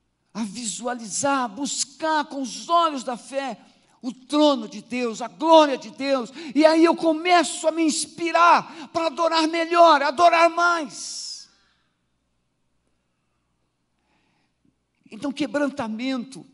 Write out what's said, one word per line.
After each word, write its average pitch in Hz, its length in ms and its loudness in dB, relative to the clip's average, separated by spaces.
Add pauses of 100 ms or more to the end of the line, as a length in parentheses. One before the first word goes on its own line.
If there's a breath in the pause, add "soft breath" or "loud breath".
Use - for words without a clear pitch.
(320)
a 220 120 -8
visualizar, 247 1000 -6
a 240 60 -4
buscar 285 760 -4
com 277 160 -10
os 220 280 -10
olhos 330 340 0
da 247 140 -8
fé 269 420 -10 (420 soft breath)
o 247 100 -8
trono 285 560 0
de 196 140 -14
Deus, 240 400 -8
a 233 60 -8
glória 294 500 4
de 214 140 -18
Deus, 262 400 -4 (240 loud breath)
e 302 100 6
aí 320 180 6
eu 339 120 6
começo 330 720 0
a 311 40 2
me 320 120 -2
inspirar 330 1040 0
para 330 180 -4
adorar 320 400 0
melhor, 330 540 4
adorar 330 480 4
mais. 339 1000 -4 (3500)
Então, 240 200 -8
quebrantamento 262 1200 -6